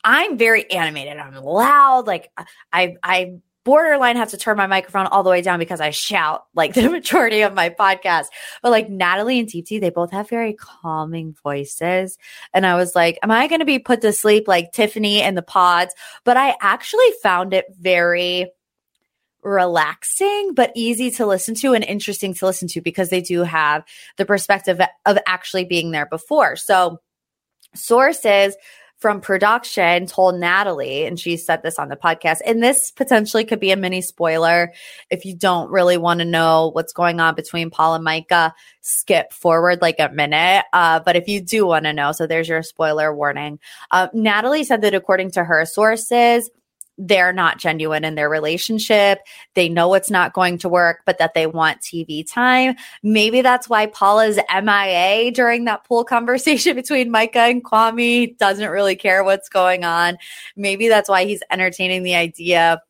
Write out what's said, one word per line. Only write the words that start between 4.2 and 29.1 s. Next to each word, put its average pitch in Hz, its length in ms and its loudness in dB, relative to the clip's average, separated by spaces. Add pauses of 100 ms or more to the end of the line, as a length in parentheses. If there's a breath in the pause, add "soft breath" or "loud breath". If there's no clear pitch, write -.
to 202 80 -14
turn 214 200 -2
my 196 100 0
microphone 190 400 -2
all 196 160 2
the 185 60 2
way 180 120 4
down 175 180 -2
because 170 220 -6
I 151 100 -2
shout, 160 540 -4 (100)
like, 156 180 0
<laughs> 247 80 2
the 254 80 2
majority 254 520 0
of 196 120 0
my 175 160 -2
podcast. 185 580 0 (340 loud breath)
But, 240 100 2
like, 220 180 2
Natalie 196 500 -2
and 220 80 -4
Deepti, 190 320 -10
they 185 100 -2
both 175 220 -4
have 202 180 -8
very 233 240 -4
calming 160 880 -10
voices. 165 760 -6 (360 loud breath)
And 190 120 4
I 180 100 4
was 180 200 0
like, 170 280 2
"Am 214 80 0
I 247 160 2
gonna 320 180 0
be 269 140 0
put 233 220 0
to 214 120 2
sleep 214 340 2
like 175 240 0
Tiffany 208 500 0
in 190 140 0
the 170 60 -4
pods?" 180 520 2 (300 loud breath)
But 247 140 4
I 269 240 2
actually 427 500 2 (100)
found 185 320 0
it 190 120 0 (140)
very 180 720 0 (920)
relaxing, 196 1120 -2
but 240 200 2
easy 233 340 -2
to 240 160 -4
listen 202 300 -4
to 262 180 0
and 214 100 0
interesting 196 520 -8
to 190 100 -6
listen 185 220 -2
to 165 140 -10
because 175 280 -4
they 180 120 -2
do 175 200 -4
have 156 420 0 (340 loud breath)
the 196 80 -2
perspective 196 540 0 (260)
of 202 200 2
actually 185 400 -4
being 170 240 -4
there 151 160 -4
before. 160 500 -2
So 180 440 0 (760)
sources 226 800 2 (460 loud breath)
from 208 180 0